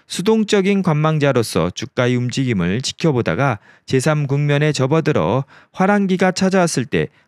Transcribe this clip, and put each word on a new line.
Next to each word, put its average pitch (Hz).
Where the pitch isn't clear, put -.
수동적인 202
관망자로서 143
주가의 123
움직임을 123
지켜보다가 127
제삼 147
국면에 143
접어들어 135
화랑기가 190
찾아왔을 180
때 76